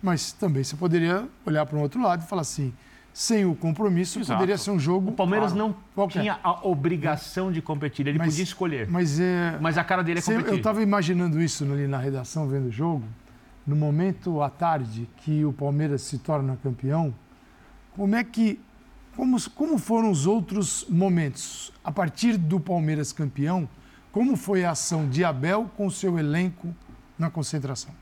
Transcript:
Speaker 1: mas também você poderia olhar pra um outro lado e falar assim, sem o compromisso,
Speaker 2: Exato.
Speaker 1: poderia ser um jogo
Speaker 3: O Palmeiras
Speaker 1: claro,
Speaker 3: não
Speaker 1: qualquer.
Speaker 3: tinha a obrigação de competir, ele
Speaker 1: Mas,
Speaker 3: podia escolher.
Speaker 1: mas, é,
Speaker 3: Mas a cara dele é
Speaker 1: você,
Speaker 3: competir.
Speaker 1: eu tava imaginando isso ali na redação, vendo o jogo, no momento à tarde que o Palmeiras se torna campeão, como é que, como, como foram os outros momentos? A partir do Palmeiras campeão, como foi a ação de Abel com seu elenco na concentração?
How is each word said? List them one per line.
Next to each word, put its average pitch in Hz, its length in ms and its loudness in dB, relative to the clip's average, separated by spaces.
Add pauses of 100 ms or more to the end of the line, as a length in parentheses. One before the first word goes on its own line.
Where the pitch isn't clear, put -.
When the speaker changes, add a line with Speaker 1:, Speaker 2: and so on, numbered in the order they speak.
Speaker 1:
mas 175 280 0
também 147 320 0
você 139 140 -6
poderia 170 500 2 (200)
olhar 151 180 2
pra 147 140 -4
um - 20 0
outro 147 220 -2
lado 175 200 2
e 165 40 -10
falar 185 160 -4
assim, 135 320 -4 (400)
sem 208 320 2
o 170 80 2
compromisso, 180 680 0
Speaker 2:
Exato. 220 180 0
Speaker 1:
poderia 190 200 2
ser 202 140 -2
um 185 60 2
jogo 180 320 2
Speaker 3:
O - 40 -4
Palmeiras 202 380 2
Speaker 1:
claro, 214 160 0
Speaker 3:
não 208 80 -4 (180)
Speaker 1:
qualquer. 196 260 0
Speaker 3:
tinha 208 240 0
a 175 240 0
obrigação 160 840 0
de 160 120 -2
competir, 147 440 -2
ele 147 120 2
Speaker 1:
Mas, 165 100 2
Speaker 3:
podia 160 160 0
escolher. 151 460 -2
Speaker 1:
mas, 170 280 2
é, 175 420 2
Speaker 3:
Mas 160 180 2
a 170 60 2
cara 185 200 2
dele 170 140 0
é 165 40 -2
Speaker 1:
você, 220 120 2
Speaker 3:
competir. 226 240 2
Speaker 1:
eu 113 40 -2
tava 220 200 2
imaginando 175 580 2
isso 156 240 0
ali 143 240 0
na 139 100 -2
redação, 135 500 -4
vendo 135 200 -2
o 117 40 -4
jogo, 143 320 -2 (640)
no 143 100 2
momento 160 680 0
à 143 60 0
tarde 123 600 -2 (100)
que 151 260 0
o 147 80 0
Palmeiras 143 500 0
se 135 160 -6
torna 135 440 -2
campeão, 135 520 -2 (800)
como 202 220 2
é 240 80 0
que, 226 340 2 (580)
como, 254 200 2 (140)
como 311 280 0
foram 226 320 2
os 151 160 2
outros 190 640 0
momentos? 170 840 0 (140)
A 156 80 -6
partir 202 440 0
do 170 220 2
Palmeiras 156 540 -2
campeão, 151 560 -2 (420)
como 247 240 2
foi 185 300 0
a 175 60 2
ação 160 380 0
de 139 160 2
Abel 175 520 0
com 202 140 -2
seu 185 280 -2
elenco 170 560 -2 (440)
na 160 120 0
concentração? 139 720 -6